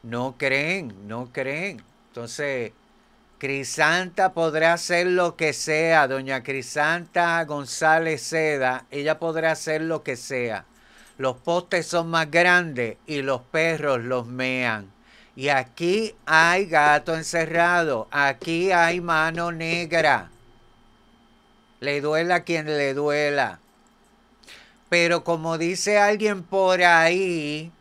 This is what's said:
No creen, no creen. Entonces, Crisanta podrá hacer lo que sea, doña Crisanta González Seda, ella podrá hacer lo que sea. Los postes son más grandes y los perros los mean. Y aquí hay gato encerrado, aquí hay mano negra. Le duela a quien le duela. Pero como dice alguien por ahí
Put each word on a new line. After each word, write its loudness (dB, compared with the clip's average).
No -6
creen, -4
no -10
creen. -6
Entonces, -8
Crisanta 0
podrá 2
hacer 0
lo 0
que 0
sea, 2
doña -4
Crisanta -2
González 0
Seda, 0
ella -2
podrá 0
hacer -4
lo -4
que -6
sea. -6
Los -2
postes -2
son -2
más 0
grandes 2
y -4
los -2
perros 0
los -4
mean. -4
Y -2
aquí -2
hay 4
gato 2
encerrado, 0
aquí 0
hay 4
mano -2
negra. 0
Le -2
duela 0
a 2
quien -2
le 0
duela. 0
Pero 2
como -2
dice 0
alguien 2
por 2
ahí 2